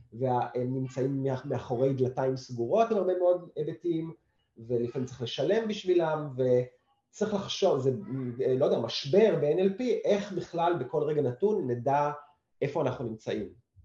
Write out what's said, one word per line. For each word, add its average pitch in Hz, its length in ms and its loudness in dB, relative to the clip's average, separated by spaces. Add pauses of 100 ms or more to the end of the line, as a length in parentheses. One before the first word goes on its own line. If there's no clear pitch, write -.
(140)
והם 123 600 0
נמצאים 135 500 -2
מאח-, 131 220 -2
מאחורי 131 480 0
דלתיים 131 440 0
סגורות 127 540 0
עם 214 60 2
הרבה 185 220 0
מאוד 175 360 2
היבטים, 160 580 -4 (440)
ולפעמים 120 500 -2
צריך - 140 -12
לשלם 180 460 0
בשבילם, 170 680 0
וצריך - 1000 0
לחשוב, 180 460 2
זה, 131 120 2 (540)
אה, 131 80 2
לא 135 120 2
יודע, 139 140 2
משבר 156 640 2
ב-N 147 160 2
L 190 220 2
P, 254 40 -4 (200)
איך 196 280 0
בכלל 165 480 -2
בכל 147 240 -2
רגע 151 180 0
נתון 143 500 0
נדע 135 400 2 (500)
איפה 156 200 0
אנחנו 127 240 -2
נמצאים. 110 440 -6 (360)